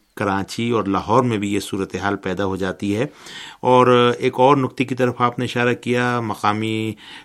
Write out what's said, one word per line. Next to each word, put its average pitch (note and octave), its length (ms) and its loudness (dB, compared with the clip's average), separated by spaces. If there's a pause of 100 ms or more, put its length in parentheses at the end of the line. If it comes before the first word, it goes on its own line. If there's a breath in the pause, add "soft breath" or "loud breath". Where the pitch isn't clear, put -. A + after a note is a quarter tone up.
(160)
کراچی G2+ 540 -4
اور A2+ 140 0
لاہور G2 400 2
میں A#2+ 140 0
بھی G2+ 160 -4
یہ G2+ 60 0
صورتحال G2 560 -4
پیدا F#2+ 300 -4
ہو F#2+ 100 -4
جاتی F#2+ 400 -4
ہے۔ A#2+ 100 -2 (540 loud breath)
اور B2 600 6
ایک B2+ 180 -2
اور C3+ 200 6
نقطے C3 260 -2
کی B2 120 -6
طرف B2 260 0
آپ B2 180 0
نے B2+ 60 -2
اشارہ A#2+ 280 0
کیا، A#2+ 460 -2
مقامی A2 760 -2 (320 loud breath)